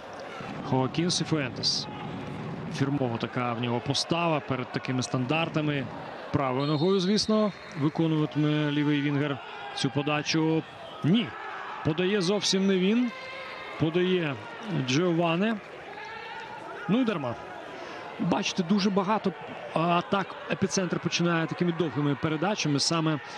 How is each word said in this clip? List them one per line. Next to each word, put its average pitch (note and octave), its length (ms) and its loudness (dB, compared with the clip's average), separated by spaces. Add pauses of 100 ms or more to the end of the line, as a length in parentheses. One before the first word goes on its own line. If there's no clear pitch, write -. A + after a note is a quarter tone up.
(640)
Хоакін C3 460 2
Сіфуентес. D3 760 0 (920)
Фірмова C3+ 400 0
така A#2+ 360 -2
в A2+ 80 -4
нього A#2+ 200 0
постава E3 600 2
перед B2+ 320 -4
такими B2+ 300 0
стандартами. D3 840 0 (460)
Правою C#3 340 2
ногою, E3+ 340 4
звісно, G#3+ 520 2 (280)
виконуватиме D3+ 880 2
лівий D3 300 2
вінгер C#3+ 380 0 (360)
цю C3+ 160 0
подачу. D3+ 720 2 (420)
Ні. F#3 220 4 (580)
Подає F#3 360 2
зовсім F#3+ 460 2
не F#3+ 120 4
він. A3+ 320 4 (680)
Подає E3 540 2 (540)
Джеоване. E3+ 680 2 (1300)
Ну A#3 120 4
і C4 40 4
дарма. D3 300 -2 (880)
Бачите, G3 420 0
дуже G3 280 4
багато G3 420 2 (420)
атак E3+ 520 2 (240)
Епіцентр F#3 480 0
починає E3+ 480 2
такими F3 260 0
довгими D3 420 2
передачами. D#3 640 2
Саме D#3+ 420 2 (180)